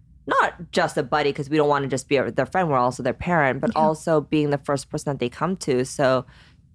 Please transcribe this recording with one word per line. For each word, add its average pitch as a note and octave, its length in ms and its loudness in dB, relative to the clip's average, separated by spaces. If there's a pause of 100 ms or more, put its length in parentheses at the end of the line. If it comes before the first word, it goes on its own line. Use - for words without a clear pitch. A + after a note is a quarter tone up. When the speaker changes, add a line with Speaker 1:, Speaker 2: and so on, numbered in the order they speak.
(260)
Speaker 1:
not C4+ 460 -2
just E3+ 260 0
a D3+ 40 0
buddy, C#3+ 300 0
'cause C#3 160 -6
we D3+ 80 0
don't D3 120 4
wanna C#3 200 2
just C3 200 -4
be C#3+ 80 2
a, A#2 140 2
their C3+ 160 0
friend, F#3 240 0
we're C3+ 60 2
also B2 280 0
their B2 100 0
parent, C#3 460 2
but - 140 0
Speaker 2:
Yeah. D#3 80 2
Speaker 1:
also D#3 380 2
being D3 300 0
the C#3+ 80 0
first C#3 320 -4
person D3+ 220 -6
that A#2+ 80 -6
they A#2+ 80 -2
come E3+ 300 -4
to. B2+ 260 0
So C3 420 0 (480)